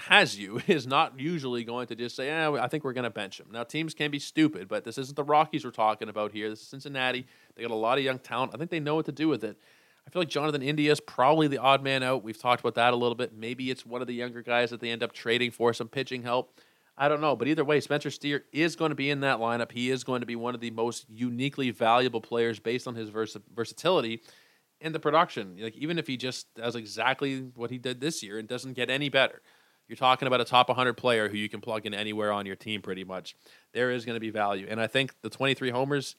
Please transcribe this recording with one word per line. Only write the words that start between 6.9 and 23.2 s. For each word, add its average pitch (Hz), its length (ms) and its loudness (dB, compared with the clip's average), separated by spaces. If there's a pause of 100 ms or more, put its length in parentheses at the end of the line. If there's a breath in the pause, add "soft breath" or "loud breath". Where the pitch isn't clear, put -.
They 113 80 -10
got 117 80 -4
a 113 40 0
lot 113 220 2
of 143 80 2
young 131 140 0
talent. 123 340 -4
I - 40 -10
think 165 120 -8
they 170 100 -4
know 147 160 0
what 160 120 0
to 160 40 -4
do 147 160 0
with 135 160 2
it. 104 140 -8 (480 soft breath)
I - 40 -20
feel 180 120 -2
like 165 60 0
Jonathan 147 340 0
India 147 300 2
is 147 80 4
probably 151 480 4
the 139 120 0
odd 135 220 6
man 135 220 0
out. 127 220 0
We've 113 120 -10
talked 120 220 4
about 117 160 0
that 120 160 6
a 120 60 2
little 120 180 0
bit. 120 180 -4
Maybe 120 380 -6
it's 127 140 -10
one 120 160 -8
of 120 60 -4
the 123 60 -6
younger 120 280 -8
guys 120 300 2
that 117 100 -8
they 117 100 -2
end 117 100 -4
up 120 120 -2
trading 120 360 2
for 117 220 4
some 117 160 -4
pitching 127 360 -6
help. 123 360 -2 (380 soft breath)
I 139 100 2
don't 147 140 2
know. 147 160 4
But 139 100 0
either 156 160 2
way, 147 160 4
Spencer 147 300 -2
Steer 143 420 -2
is 156 240 2
gonna 160 200 0
be 139 140 0
in 143 120 0
that 135 180 2
lineup. 117 320 0
He 120 180 -2
is 127 140 0
going 127 160 -2
to 123 80 -4
be 117 80 -6
one 120 200 -4
of 117 40 -10
the 117 120 -6
most 113 360 -4
uniquely 123 640 -2
valuable 117 480 4
players 117 400 0
based 120 260 -4
on 123 100 -6
his 113 120 -8
versa-, 107 340 -6 (140)